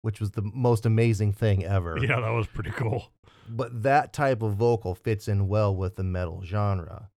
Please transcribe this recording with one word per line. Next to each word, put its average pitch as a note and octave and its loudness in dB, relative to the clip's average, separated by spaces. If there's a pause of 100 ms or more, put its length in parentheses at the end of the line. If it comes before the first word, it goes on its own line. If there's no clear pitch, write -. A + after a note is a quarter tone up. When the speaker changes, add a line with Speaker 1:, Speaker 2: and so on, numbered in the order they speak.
Speaker 1:
which A2 -6
was G#2 -2
the - -6
most A#2 2
amazing A2 4
thing G2 2
ever. F2 0
Speaker 2:
Yeah, B2 0
that A2+ -2
was A2+ 0
pretty - -8
cool. A2 -4 (360)
Speaker 1:
But A#2 -6
that C#3 4
type C3+ 0
of G#2+ 0
vocal G#2+ 2
fits G#2+ -2
in G2 2
well G#2 2
with F#2 -4
the F#2+ -4
metal F2+ -4
genre. G2 -4